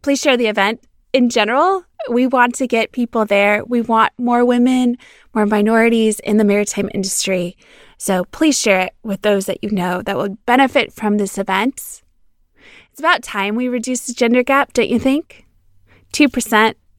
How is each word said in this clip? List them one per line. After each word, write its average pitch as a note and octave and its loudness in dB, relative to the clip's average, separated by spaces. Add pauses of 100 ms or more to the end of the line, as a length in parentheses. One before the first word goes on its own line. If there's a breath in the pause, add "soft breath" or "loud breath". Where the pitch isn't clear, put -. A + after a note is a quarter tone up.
Please C#4 0
share C4+ 2
the A#3 0
event, G#3+ -2 (340)
in B3 4
general, C#4+ 0 (260)
we B3 2
want B3 2
to C4 -4
get A3+ -2
people A#3 -2
there. G#3 2
We A#3+ -2
want A3+ 0
more A#3+ 2
women, B3 2 (340 soft breath)
more G#3+ 0
minorities A3 2
in G#3+ 0
the A3 4
maritime G3+ 0
industry. F#3+ -4 (400 soft breath)
So F#3 -2
please D#4 0
share F#3+ 2
it F#3 -6 (100)
with G3+ -8
those G3+ 0
that - -8
you G#3 -6
know F3+ -2
that G3+ -6
will F#3+ -4
benefit B3+ 2
from G#3 -2
this G3+ -4
event. G3 -6 (880 soft breath)
It's - -20
about D#4+ 0
time G#3 -4
we B3 -2
reduce B3 -4
the B3 -10
gender B3 2
gap, C#4 0
don't - 0
you A#3 0
think? C4+ -4 (680 soft breath)
Two D4 4
percent, A3 0 (220)